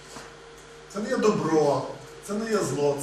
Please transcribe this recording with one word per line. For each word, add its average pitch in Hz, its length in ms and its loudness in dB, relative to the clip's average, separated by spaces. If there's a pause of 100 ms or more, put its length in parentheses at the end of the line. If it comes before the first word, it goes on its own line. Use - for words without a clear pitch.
(920)
Це 202 60 -6
не 233 100 -4
є 247 80 0
добро, 156 640 4 (460)
це 202 60 -6
не 226 180 -4
є 214 60 2
зло, 143 460 0